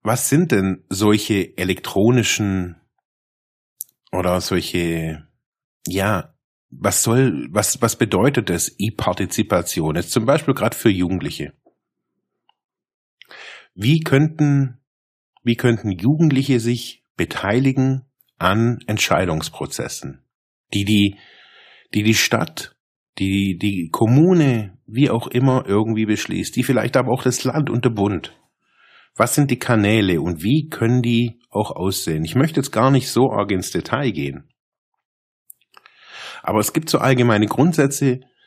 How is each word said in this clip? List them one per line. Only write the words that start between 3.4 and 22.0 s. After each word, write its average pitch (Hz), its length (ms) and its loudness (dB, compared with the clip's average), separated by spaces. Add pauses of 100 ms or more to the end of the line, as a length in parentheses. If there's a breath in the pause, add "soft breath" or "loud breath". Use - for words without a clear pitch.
oder 90 280 0
solche, 85 880 -4 (580)
ja, 95 480 -2 (360)
was - 340 -2
soll, 117 480 0
was, - 300 -2
was 117 160 -2
bedeutet 110 520 0
das, 87 280 -4
E-Partizipation? 90 1160 -2
Jetzt 85 160 -4
zum 113 140 0
Beispiel 139 280 0
grad - 200 -2
für - 160 2
Jugendliche. 90 640 -4 (2250 loud breath)
Wie 131 240 2
könnten, 143 800 2 (640)
wie 117 120 2
könnten 113 360 0
Jugendliche 135 680 2
sich 117 440 -4 (140)
beteiligen 131 880 0 (320)
an 113 500 0
Entscheidungsprozessen, 80 1400 -4 (500)
die 101 120 -2
die, 101 320 2 (760 loud breath)
die 107 100 0